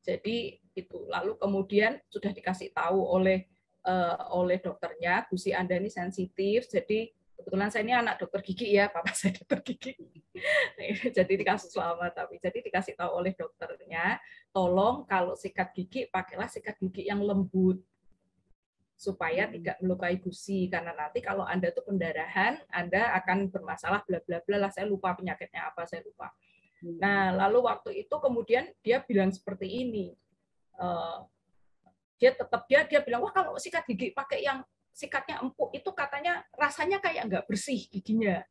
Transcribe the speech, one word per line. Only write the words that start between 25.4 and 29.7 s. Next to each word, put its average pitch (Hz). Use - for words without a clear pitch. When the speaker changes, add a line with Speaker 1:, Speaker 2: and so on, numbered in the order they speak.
Speaker 1:
apa, -
saya 165
lupa. -
Speaker 2:
Hmm. 170
Speaker 1:
Nah, 196
lalu 214
waktu -
itu 208
kemudian 262
dia 247
bilang 190
seperti 190
ini, 214